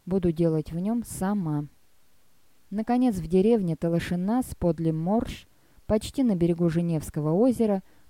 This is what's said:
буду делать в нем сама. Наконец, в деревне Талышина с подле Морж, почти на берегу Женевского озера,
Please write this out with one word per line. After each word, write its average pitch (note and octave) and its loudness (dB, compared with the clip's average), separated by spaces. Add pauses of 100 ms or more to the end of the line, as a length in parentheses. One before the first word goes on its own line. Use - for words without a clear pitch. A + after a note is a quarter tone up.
буду F3+ 0
делать D#3+ 0
в E3 -6
нем A3 -2
сама. E3+ -2 (1040)
Наконец, A#3+ 2
в D#3+ -6
деревне F#3+ 4
Талышина F3 0
с - -8
подле E3 0
Морж, E3+ -2 (380)
почти A3 -2
на A3+ 2
берегу E3+ 2
Женевского D#3+ -2
озера, G#3+ 2 (260)